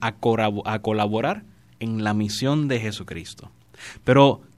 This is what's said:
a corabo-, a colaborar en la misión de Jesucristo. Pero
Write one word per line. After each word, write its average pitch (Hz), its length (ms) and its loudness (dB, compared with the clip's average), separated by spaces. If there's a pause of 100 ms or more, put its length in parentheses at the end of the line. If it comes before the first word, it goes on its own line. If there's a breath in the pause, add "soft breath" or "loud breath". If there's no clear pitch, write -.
a 113 140 -4
corabo-, 110 520 0
a 107 120 -4
colaborar 110 680 -2 (340 soft breath)
en 113 260 -4
la 104 100 0
misión 127 520 0
de 127 140 -2
Jesucristo. - 720 -10 (520 loud breath)
Pero 139 380 6 (160)